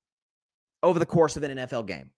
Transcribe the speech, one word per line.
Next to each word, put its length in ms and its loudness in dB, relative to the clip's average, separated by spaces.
over 160 4
the 80 2
course 280 2
of 60 -6
an 80 -4
N 80 -8
F 160 -8
L 80 -4
game. 360 -10